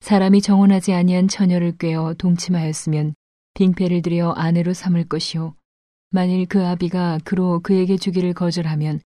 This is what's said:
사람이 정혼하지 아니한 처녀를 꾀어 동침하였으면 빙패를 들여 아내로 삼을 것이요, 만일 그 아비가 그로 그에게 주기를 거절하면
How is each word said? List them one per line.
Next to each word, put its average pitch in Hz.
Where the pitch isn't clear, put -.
사람이 196
정혼하지 196
아니한 180
처녀를 175
꾀어 160
동침하였으면 160
빙패를 180
들여 170
아내로 170
삼을 170
것이요, 160
만일 185
그 185
아비가 175
그로 180
그에게 185
주기를 180
거절하면 160